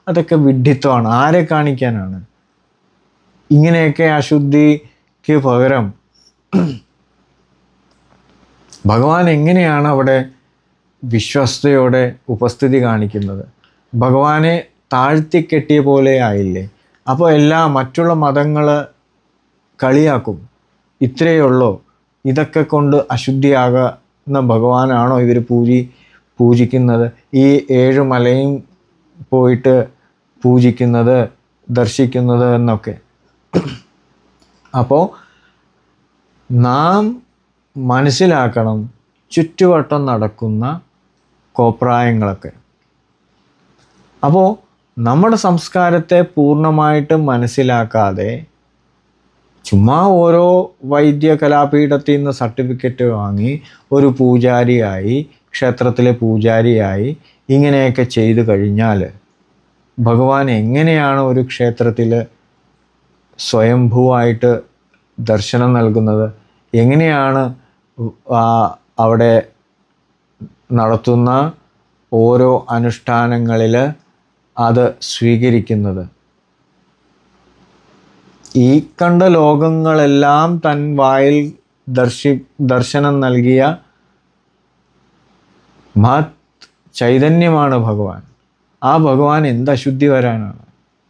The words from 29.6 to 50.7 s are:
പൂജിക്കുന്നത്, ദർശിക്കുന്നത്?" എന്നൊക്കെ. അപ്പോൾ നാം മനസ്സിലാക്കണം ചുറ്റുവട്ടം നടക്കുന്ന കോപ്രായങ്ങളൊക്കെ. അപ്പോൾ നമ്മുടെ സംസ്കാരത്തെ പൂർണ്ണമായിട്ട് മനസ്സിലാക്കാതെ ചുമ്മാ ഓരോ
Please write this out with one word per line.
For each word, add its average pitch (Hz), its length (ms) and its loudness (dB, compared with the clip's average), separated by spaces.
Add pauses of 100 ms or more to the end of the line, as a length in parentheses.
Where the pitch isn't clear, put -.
പൂജിക്കുന്നത്, 123 840 2 (420)
ദർശിക്കുന്നത്?" 123 840 0
എന്നൊക്കെ. 117 420 -2 (1800)
അപ്പോൾ 143 300 0 (1400)
നാം 165 720 0 (560)
മനസ്സിലാക്കണം 127 1160 0 (380)
ചുറ്റുവട്ടം 160 720 0
നടക്കുന്ന 113 760 -4 (680)
കോപ്രായങ്ങളൊക്കെ. 117 1000 -2 (1700)
അപ്പോൾ 190 460 0 (280)
നമ്മുടെ 147 380 0
സംസ്കാരത്തെ 175 840 0
പൂർണ്ണമായിട്ട് 151 920 0
മനസ്സിലാക്കാതെ 120 1300 -2 (1200)
ചുമ്മാ 110 400 2
ഓരോ 175 640 2 (140)